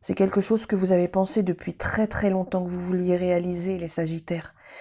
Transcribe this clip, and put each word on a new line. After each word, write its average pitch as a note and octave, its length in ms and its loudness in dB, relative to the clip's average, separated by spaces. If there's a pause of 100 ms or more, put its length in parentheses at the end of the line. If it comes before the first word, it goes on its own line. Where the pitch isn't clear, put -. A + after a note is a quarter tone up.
C'est - 120 -4
quelque G3 280 2
chose A3 240 0
que G#3 100 0
vous F#3 160 2
avez F3+ 160 4
pensé F#3+ 340 0
depuis F3+ 320 -2
très, - 320 -2
très G#3 220 0
longtemps, F#3 340 0
que F3+ 60 -4
vous F3+ 140 -6
vouliez F3+ 340 2
réaliser, F3+ 640 0
les E3+ 100 -6
Sagittaires. E3 640 -4 (260)